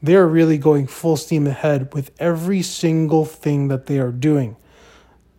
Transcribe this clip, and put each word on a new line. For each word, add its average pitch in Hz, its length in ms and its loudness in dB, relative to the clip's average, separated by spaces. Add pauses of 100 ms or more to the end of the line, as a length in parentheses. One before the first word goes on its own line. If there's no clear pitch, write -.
they're 180 240 6
really 160 320 4
going 143 300 2
full 160 300 -2
steam 151 280 -2
ahead 143 480 -2
with 143 260 -8
every 170 420 -2
single 160 640 0
thing 143 420 -2
that 135 200 -4
they 139 120 -2
are 123 120 -2
doing. 127 440 -2 (840)